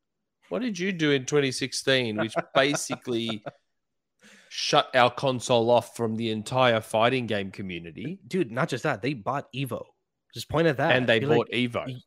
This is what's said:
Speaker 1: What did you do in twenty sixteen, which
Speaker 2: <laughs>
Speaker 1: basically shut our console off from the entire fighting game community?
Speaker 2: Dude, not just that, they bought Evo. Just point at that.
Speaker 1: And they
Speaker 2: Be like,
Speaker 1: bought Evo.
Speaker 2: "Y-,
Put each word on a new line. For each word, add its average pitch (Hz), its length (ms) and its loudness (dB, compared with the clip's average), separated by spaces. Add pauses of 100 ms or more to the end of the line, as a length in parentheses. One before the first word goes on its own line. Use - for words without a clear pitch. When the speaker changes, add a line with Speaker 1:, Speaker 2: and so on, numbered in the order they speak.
(480)
Speaker 1:
What 190 140 -4
did 214 160 -4
you 190 140 -2
do 156 200 0
in 135 120 0
twenty 139 280 0
sixteen, 127 640 0
which 110 180 -4 (100)
Speaker 2:
<laughs> - 100 -8
Speaker 1:
basically 131 880 0 (1040)
shut - 460 0
our 123 160 8
console 120 600 2
off 120 260 2
from 113 200 -2
the 113 140 -2
entire 113 500 2
fighting 120 460 0
game 101 240 -4
community? 92 760 -10
Speaker 2:
Dude, 147 240 -2
not 131 180 -2
just 127 160 -6
that, 123 180 -2
they 143 120 -2
bought 127 380 -6
Evo. 127 320 -6 (500)
Just 120 140 -12
point 156 180 2
at 139 120 2
that. 131 180 2
Speaker 1:
And 127 100 0
they 113 140 6
Speaker 2:
Be 107 60 0
like, 151 120 4
Speaker 1:
bought - 120 0
Evo. 113 360 -2
Speaker 2:
"Y-, 123 200 -10